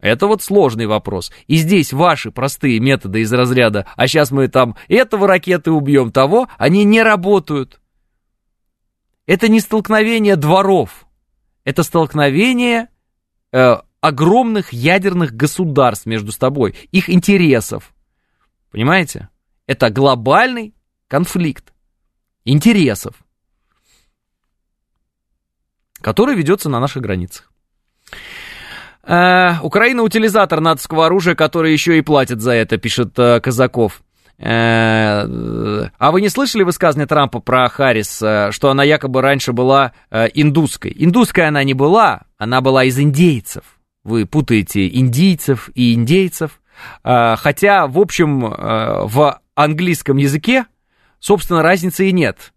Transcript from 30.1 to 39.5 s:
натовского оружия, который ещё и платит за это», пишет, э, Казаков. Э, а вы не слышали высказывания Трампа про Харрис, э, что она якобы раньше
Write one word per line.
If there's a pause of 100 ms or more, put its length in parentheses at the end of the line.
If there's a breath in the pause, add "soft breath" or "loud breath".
натовского
оружия,
который
ещё
и
платит
за
это»,
пишет,
э,
Казаков. (380)
Э, (100)
а
вы
не
слышали
высказывания
Трампа
про
Харрис,
э,
что
она
якобы
раньше